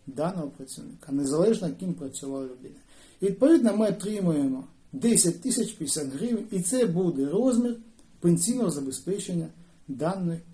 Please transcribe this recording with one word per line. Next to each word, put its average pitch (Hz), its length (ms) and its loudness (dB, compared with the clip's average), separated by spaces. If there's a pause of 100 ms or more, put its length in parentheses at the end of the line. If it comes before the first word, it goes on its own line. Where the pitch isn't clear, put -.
даного 156 400 -4
працівника, - 640 -14
незалежно 151 580 2 (100)
ким 180 140 -4
працювала 135 500 -8
людина. 127 320 -14 (460)
І 185 40 0
відповідно 233 520 6
ми 214 120 4
отримуємо 160 760 0 (300)
десять 180 480 4
тисяч 233 300 -2
п'ятдесят 151 420 -4
гривень, 214 380 -2
і 190 100 -2
це 247 240 2
буде 165 400 0
розмір 233 500 2 (440)
пенсійного 175 520 2
забезпечення 160 760 -4 (400)
даної 165 520 -4 (140)